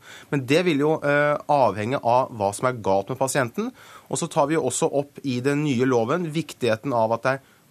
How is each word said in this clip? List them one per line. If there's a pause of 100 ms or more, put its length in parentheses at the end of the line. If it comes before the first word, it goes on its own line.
(320)
Men
det
vil
jo,
eh, (100)
avhenge
av
hva
som
er
galt
med
pasienten. (380)
Og
så
tar
vi
jo
også
opp
i
den
nye
loven
viktigheten
av
at
det
er (300)